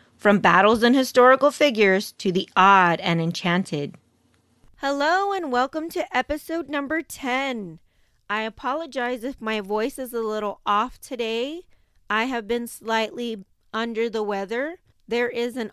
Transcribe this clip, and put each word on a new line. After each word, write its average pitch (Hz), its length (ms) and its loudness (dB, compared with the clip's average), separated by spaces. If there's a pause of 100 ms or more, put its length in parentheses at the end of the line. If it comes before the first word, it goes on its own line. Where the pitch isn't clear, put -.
(180)
from 208 200 4
battles 196 440 6
and 240 120 6
historical 262 560 6
figures 208 680 2
to 196 120 -2
the 180 240 -2
odd 185 460 6
and 165 220 0
enchanted. 170 720 -2 (880)
Hello, 311 500 0
and 349 180 -4
welcome 277 380 -2
to - 260 -6
episode 302 540 -4
number 285 320 -4
ten. 247 760 -6 (500)
I 214 140 -4
apologize 247 840 -6
if 262 160 -10
my 220 220 -4
voice 214 360 -4
is 254 140 -10
a 233 80 -4
little 214 460 -4
off 214 340 -2
today. 240 640 -6 (480)
I 220 140 0
have 240 220 -4
been 233 200 -4
slightly 226 800 -4 (240)
under 226 380 -4
the 214 140 -4
weather. 214 540 -4 (300)
There 240 220 -2
is 240 260 -6
an 226 180 -8